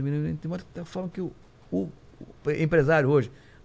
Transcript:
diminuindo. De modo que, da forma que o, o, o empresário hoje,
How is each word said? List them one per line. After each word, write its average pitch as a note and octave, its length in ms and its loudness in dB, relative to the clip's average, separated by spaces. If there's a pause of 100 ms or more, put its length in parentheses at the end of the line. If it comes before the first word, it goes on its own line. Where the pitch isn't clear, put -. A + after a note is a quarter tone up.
diminuindo. D3+ 380 -4
De D#3+ 80 -10
modo E3+ 160 -8
que, - 140 -18
da F3 60 -12
forma F#3 240 -8
que F#3 120 -10
o, F3+ 120 -8 (380)
o, F#3 180 -4 (560)
o C#3+ 60 2
empresário D3+ 580 4
hoje, C#3 220 4 (340)